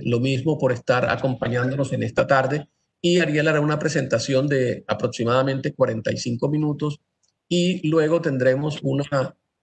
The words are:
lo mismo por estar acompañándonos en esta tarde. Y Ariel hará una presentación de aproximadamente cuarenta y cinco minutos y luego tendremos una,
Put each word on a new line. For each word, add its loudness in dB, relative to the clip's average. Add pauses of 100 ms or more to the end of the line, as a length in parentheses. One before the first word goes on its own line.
lo 0
mismo 0
por 2
estar 0
acompañándonos -2
en -2
esta 0
tarde. 0 (320)
Y 4
Ariel 2
hará 2
una 0
presentación 0
de 0
aproximadamente -2
cuarenta -2
y -4
cinco -4
minutos -2 (480)
y 0
luego 2
tendremos 0
una, -2 (260)